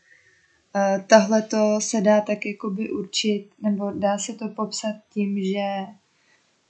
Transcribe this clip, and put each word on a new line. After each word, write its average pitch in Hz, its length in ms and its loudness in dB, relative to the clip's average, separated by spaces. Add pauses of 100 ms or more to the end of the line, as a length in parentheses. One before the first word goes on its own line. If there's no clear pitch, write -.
(760)
e, 196 320 0
tohleto 214 760 4
se 220 200 -2
dá 208 200 6
tak 208 240 -4
jakoby 208 440 -6
určit, 202 600 -4 (120)
nebo 202 300 -2
dá 202 260 0
se 214 160 -8
to 214 140 -10
popsat 214 480 -6 (140)
tím, 202 340 -2
že 196 420 -4 (840)